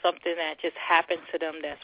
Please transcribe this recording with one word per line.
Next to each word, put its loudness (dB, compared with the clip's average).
something 0
that -4
just -2
happened 4
to 0
them -4
that's -8